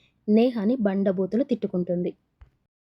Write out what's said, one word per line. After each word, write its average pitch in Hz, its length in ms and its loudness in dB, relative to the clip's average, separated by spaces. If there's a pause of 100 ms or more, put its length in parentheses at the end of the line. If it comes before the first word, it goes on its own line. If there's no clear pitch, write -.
(280)
నేహాని 226 480 2
బండబూతులు 196 640 0
తిట్టుకుంటుంది. 180 680 -2 (720)